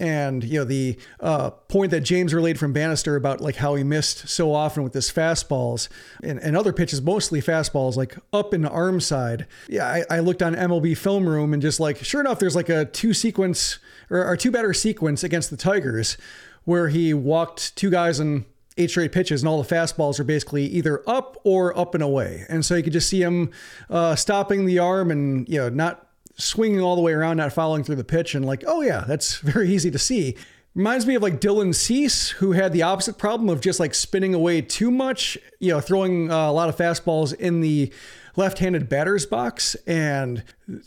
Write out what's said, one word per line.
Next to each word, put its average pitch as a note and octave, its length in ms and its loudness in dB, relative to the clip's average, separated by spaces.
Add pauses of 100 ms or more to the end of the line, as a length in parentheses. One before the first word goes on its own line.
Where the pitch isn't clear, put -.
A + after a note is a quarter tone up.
And, C#3+ 420 -2
you C#3 180 -2
know, C#3 40 0
the, C3 340 -2 (220)
uh, D3 300 0
point G3 400 -2
that D#3+ 100 2
James F3 320 0
relayed E3 260 2
from C#3+ 140 0
Bannister D3+ 420 0
about, C#3 280 -2
like, D3+ 140 -4
how C#3+ 180 0
he C#3 100 0
missed D3 420 -2
so D#3 280 0
often D3+ 280 0
with C3 120 -4
his C3 180 -2
fastballs C3+ 800 -2 (320)
and, C#3 160 -6
and D3+ 180 0
other G3+ 160 2
pitches, D3 300 -2
mostly E3 400 0
fastballs, C#3+ 520 0
like, C3 220 -2 (160)
up G3+ 220 0
in E3 80 0
the D3+ 80 0
arm F3+ 280 0
side. B2+ 480 -2 (220)
Yeah, - 180 -2
I, E3 300 -2
I E3 40 2
looked F3 220 2
on E3+ 120 2
M F3 180 0
L E3+ 80 2
B E3 140 2
Film G3 340 0
Room D3+ 240 2
and D3 80 2
just, D3 180 0
like, D3+ 200 0
sure C#4+ 240 -2
enough, C4 160 0
there's, F#3 180 2
like, E3+ 140 0
a D#3 160 2
two - 260 0
sequence F#3+ 680 0 (300)
or, F3 160 0
or F3 100 0
two B3 160 0
batter A3+ 220 0
sequence D#3+ 500 0
against E3 280 -2
the C#3+ 80 -10
Tigers C3+ 580 0 (480)
where F3 240 2
he D#3+ 240 2
walked D#3 640 -2
two G3 140 0
guys E3+ 280 2
in D3 280 0 (300)
eight F3 120 2
straight E3+ 240 0
pitches, E3+ 300 0
and D#3+ 60 2
all D#3 140 0
the E3+ 120 -2
fastballs D#3+ 440 0
are D3 60 -2
basically C#3+ 400 -2
either D3+ 420 -2
up C4 380 -2
or F#3 320 4
up F3 160 -2
and D#3+ 100 0
away. C3+ 460 -2
And D#3+ 160 -2
so F3 120 2
you E3+ 60 2
could D3+ 120 -2
just E3 160 0
see F#3+ 100 2
him, F3 300 2 (400)
uh, E3+ 240 2
stopping G3 500 0
the F3+ 140 4
arm F3+ 320 2
and, C#3 380 0
you D3 100 0
know, B2+ 100 0
not C#3+ 400 -2 (280)
swinging G#3+ 440 0
all F3+ 160 2
the F3 60 2
way E3+ 100 4
around, D#3+ 260 2
not D3 140 0
fouling D#3 320 0
through D3+ 120 -4
the B2 80 -4
pitch. E3 300 -2
And, C3+ 120 0
like, C3+ 200 -4
oh D#4+ 140 0
yeah, E3+ 260 0
that's D3 320 -2
<laughs> - 0 -
very F3 320 0
easy F3+ 200 2
to C3+ 80 -4
see. D3+ 380 0 (380)
Reminds A3 300 0
me B3+ 120 2
of, G#3+ 60 2
like, F3 180 0
Dylan G3+ 340 2
Cease, - 560 0
who F#3+ 220 0
had F#3 200 2
the E3 100 2
opposite F#3+ 360 0
problem A3 320 0
of D#3 100 0
just, F#3 200 0
like, E3 120 0
spinning F#3+ 420 0
away E3 280 2
too - 280 0
much, B3+ 460 -2 (220)
you F3+ 140 2
know, D3 80 2
throwing, F3+ 500 0
uh, D#3+ 180 2
a D3+ 40 2
lot E3 180 2
of D#3 60 -4
fastballs E3 580 0
in E3+ 260 0
the D3+ 320 2 (440)
left-handed F3+ 520 0
batter's D#3 380 0
box. - 480 -4 (120)
And, C#3 580 -2 (420)